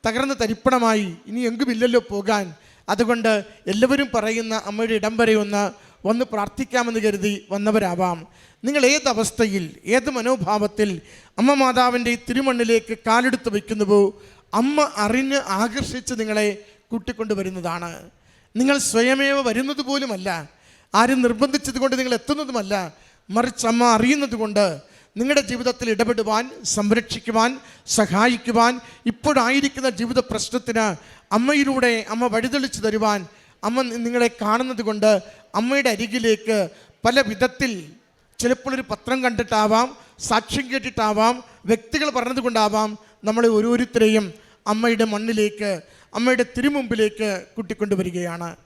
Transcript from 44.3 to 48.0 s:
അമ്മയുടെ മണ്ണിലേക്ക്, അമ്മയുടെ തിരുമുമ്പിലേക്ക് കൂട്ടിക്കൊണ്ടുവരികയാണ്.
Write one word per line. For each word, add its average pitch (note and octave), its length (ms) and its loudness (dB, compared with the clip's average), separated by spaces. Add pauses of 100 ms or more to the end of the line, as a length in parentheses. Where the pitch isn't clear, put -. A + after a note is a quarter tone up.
അമ്മയുടെ A3+ 400 2
മണ്ണിലേക്ക്, G#3 580 -2 (420)
അമ്മയുടെ B3 340 2 (100)
തിരുമുമ്പിലേക്ക് A#3 720 -2 (260)
കൂട്ടിക്കൊണ്ടുവരികയാണ്. F3+ 920 -4 (180)